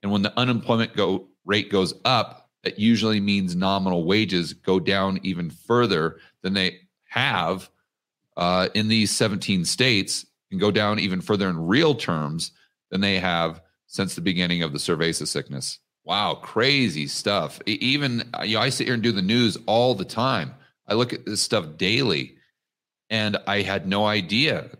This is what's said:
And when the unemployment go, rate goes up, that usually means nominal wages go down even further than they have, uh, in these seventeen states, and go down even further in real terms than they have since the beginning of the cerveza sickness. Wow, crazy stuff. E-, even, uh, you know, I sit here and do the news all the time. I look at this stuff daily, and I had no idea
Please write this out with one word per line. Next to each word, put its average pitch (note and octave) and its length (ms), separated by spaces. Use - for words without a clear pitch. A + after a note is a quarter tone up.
And G2+ 100
when G#2 100
the G#2 160
unemployment A#2 560
go, F#2+ 320
rate G2+ 240
goes F#2+ 240
up, A#2+ 460
that - 160
usually A2 400
means G2 380
nominal F#2+ 480
wages F2+ 480
go F#2+ 260
down F#2+ 440
even F2 280
further F#2+ 680
than F#2+ 100
they F#2 280
have, F#2+ 640
uh, F2+ 380
in G#2+ 140
these A2 220
seventeen G2 540
states, A#2 600
and F#2+ 100
go G#2 100
down G#2 280
even F#2 240
further G2 260
in E2 180
real C#3+ 280
terms D#2+ 580
than F#2+ 100
they G2+ 180
have E2 440
since F#2+ 280
the E2+ 60
beginning F2 420
of D#2 100
the D2 60
cerveza D#2+ 480
sickness. C#2 520
Wow, F#2 300
crazy A2+ 720
stuff. E2+ 600
E-, G#2+ 140
even, B2+ 480
uh, - 40
you G#2+ 140
know, G#2+ 60
I C3 60
sit - 180
here B2 80
and A2+ 80
do A#2 100
the G2 100
news A2 340
all A#2+ 280
the F#2+ 100
time. A2 500
I G2+ 80
look A#2+ 180
at - 120
this G2+ 160
stuff E2 380
daily, F#2+ 580
and G#2+ 360
I G2+ 160
had F#2+ 260
no G2+ 180
idea G#2 720